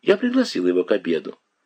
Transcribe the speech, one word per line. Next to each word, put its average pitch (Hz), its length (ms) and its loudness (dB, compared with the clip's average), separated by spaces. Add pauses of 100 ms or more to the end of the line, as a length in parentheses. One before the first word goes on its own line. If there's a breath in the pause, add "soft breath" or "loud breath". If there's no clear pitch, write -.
«Я 196 160 2
пригласила 240 500 0
его 90 160 2
к - 80 -4
обеду». 82 480 -4 (260)